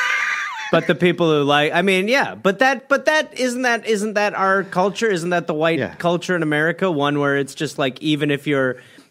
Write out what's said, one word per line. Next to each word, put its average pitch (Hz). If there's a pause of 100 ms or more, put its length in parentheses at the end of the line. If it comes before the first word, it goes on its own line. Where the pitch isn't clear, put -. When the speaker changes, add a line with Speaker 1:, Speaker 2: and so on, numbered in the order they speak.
(680)
Speaker 1:
But 165
the 175
people 170
who 147
like, 143
I 170
mean, 190
yeah, 233
but 185
that, 269
but 269
that, 311
isn't 247
that, 233
isn't 214
that 208
our 190
culture? 190
Isn't 175
that 175
the 175
white 156
Speaker 2:
Yeah. 104
Speaker 1:
culture 175
in 165
America? 160
One 147
where 143
it's 135
just 151
like, 135
even 151
if 143
you're 131 (360)